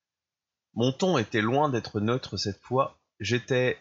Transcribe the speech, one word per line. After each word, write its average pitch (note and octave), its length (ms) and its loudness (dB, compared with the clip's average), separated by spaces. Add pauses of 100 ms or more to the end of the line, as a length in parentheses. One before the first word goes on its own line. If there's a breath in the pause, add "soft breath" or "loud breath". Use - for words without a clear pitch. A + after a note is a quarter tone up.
(720)
Mon B2 200 2
ton F3+ 260 2
était A2 240 0
loin C#3 260 2
d'être A2+ 320 -2
neutre A2 380 -2
cette - 240 -6
fois, C3 360 -2 (220)
j'étais B2 600 0